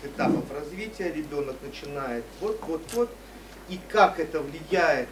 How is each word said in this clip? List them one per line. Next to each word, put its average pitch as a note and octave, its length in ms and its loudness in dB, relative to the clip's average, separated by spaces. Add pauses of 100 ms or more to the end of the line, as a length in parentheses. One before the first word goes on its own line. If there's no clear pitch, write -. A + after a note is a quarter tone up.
этапов C#3+ 400 2 (100)
развития F3+ 580 -6
ребёнок C#3+ 440 -4 (100)
начинает C3+ 600 -6 (160)
вот, G#3+ 260 -2
вот, D#3+ 140 -2 (120)
вот. A#3 160 2 (600)
И F#3 100 -8 (100)
как G3+ 300 8
это D#3 220 -2
влияет D#3 720 4